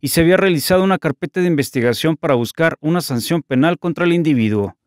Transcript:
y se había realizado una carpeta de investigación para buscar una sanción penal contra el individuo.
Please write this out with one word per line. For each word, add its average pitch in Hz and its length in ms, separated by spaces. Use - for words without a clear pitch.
y 143 80
se 170 120
había 175 160
realizado 185 460
una 190 160
carpeta 160 420
de 180 60
investigación 139 680
para 147 200
buscar 139 440
una 165 220
sanción 143 400
penal 147 380
contra 170 260
el 170 80
individuo. 113 640